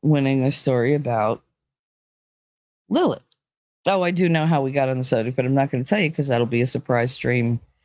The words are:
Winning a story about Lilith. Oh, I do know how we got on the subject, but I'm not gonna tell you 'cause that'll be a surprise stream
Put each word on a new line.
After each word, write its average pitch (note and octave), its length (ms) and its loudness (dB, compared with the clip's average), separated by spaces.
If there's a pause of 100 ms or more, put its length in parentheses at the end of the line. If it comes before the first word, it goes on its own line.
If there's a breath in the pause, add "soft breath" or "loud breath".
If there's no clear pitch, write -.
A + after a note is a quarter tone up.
Winning C3+ 420 2
a C#3 80 2
story B2+ 420 0
about A#2 480 -2 (1500)
Lilith. C4+ 360 0 (600)
Oh, F#3 160 2
I F3 100 0
do F3 160 2
know D#3+ 180 2
how D#3+ 160 2
we C3+ 100 -2
got C#3 160 0
on C3 100 -2
the B2+ 60 -4
subject, B2 320 -2
but B2+ 80 0
I'm C3 100 0
not C#3 160 2
gonna B2+ 140 -4
tell G#3 160 0
you D#3 100 0
'cause D3 180 -4
that'll A#2+ 180 2
be A#2 160 0
a B2 40 2
surprise B2 460 -2
stream A#2+ 480 -2 (240)